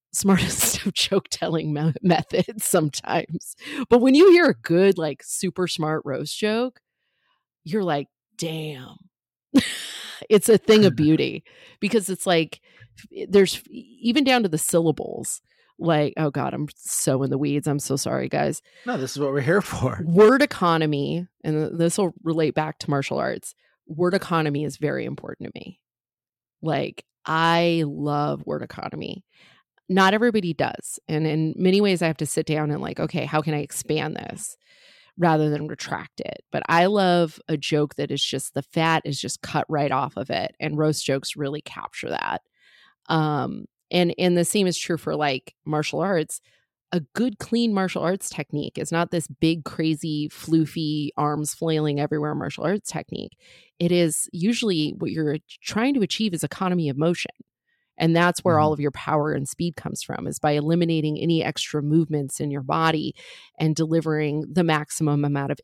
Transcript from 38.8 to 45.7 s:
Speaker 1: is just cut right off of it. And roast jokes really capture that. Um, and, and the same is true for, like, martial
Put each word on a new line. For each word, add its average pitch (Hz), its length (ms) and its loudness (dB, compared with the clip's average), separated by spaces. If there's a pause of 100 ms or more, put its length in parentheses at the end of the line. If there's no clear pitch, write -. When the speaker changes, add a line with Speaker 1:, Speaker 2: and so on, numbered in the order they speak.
Speaker 1:
is 139 140 -6
just - 220 -8
cut - 280 -4
right 147 220 0
off 131 260 -2
of - 120 -6
it. - 300 -4
And 151 180 -4
roast 151 280 0
jokes 135 300 -4
really 147 260 -6
capture - 480 -12
that. - 320 -6 (680)
Um, 147 560 -2 (260)
and, 175 260 2
and 180 200 2
the 170 80 2
same 196 220 2
is 175 100 -2
true 170 200 -4
for, 151 180 -6
like, 147 400 -4 (100)
martial 151 340 -2